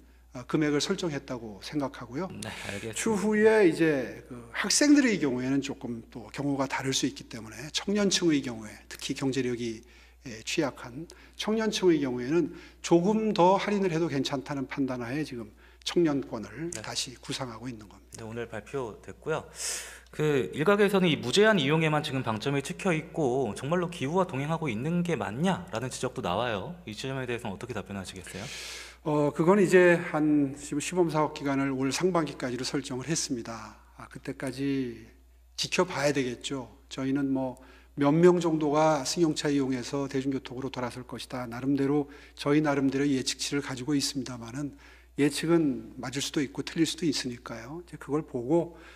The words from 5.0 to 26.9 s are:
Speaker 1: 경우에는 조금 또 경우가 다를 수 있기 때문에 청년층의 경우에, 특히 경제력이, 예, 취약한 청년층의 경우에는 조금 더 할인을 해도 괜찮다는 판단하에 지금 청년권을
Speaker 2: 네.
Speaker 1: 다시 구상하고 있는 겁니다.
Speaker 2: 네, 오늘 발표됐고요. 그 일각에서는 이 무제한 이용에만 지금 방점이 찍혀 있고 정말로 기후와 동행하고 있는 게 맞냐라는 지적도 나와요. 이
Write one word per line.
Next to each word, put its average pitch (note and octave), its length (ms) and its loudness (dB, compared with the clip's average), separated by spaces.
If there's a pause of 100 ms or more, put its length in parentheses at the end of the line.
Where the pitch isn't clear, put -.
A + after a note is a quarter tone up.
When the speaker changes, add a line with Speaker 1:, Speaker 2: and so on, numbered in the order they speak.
Speaker 1:
경우에는 C3+ 420 2
조금 A#2 500 -8
또 G#2+ 220 -14
경우가 C#3 340 0
다를 C3 260 -2
수 C#3 140 2
있기 - 180 -8
때문에 A2 300 -14 (180)
청년층의 F3+ 680 2
경우에, A2 280 -8 (180)
특히 - 260 -8
경제력이, B2 680 -2 (460)
예, A2 160 -12
취약한 C3+ 640 -4 (300)
청년층의 G#3 640 2
경우에는 C3 520 0 (280)
조금 G#3+ 520 4
더 F3+ 220 6
할인을 G3 360 0
해도 E3 160 0
괜찮다는 C3+ 600 -2
판단하에 B2+ 560 -4
지금 A2+ 280 -10 (340)
청년권을 C#3 840 0
Speaker 2:
네. A2+ 100 -6
Speaker 1:
다시 A#2+ 340 -8
구상하고 B2 540 -8
있는 G#2+ 180 -12
겁니다. - 300 -20
Speaker 2:
네, A2 60 -12
오늘 A2+ 240 -8
발표됐고요. A#2 1040 -8 (600)
그 D3 420 2
일각에서는 G3 540 4
이 C#3+ 80 4
무제한 F#3+ 420 4
이용에만 D3+ 460 2
지금 C3 180 -4
방점이 B2+ 420 -2
찍혀 F3+ 300 -2
있고 C3+ 600 0
정말로 F3 340 -2
기후와 F3+ 380 0
동행하고 D#3+ 400 -2
있는 D3 360 0
게 E3+ 120 0
맞냐라는 A#2 760 -2
지적도 B2+ 320 -6
나와요. A2 540 -2 (100)
이 G#2+ 80 -10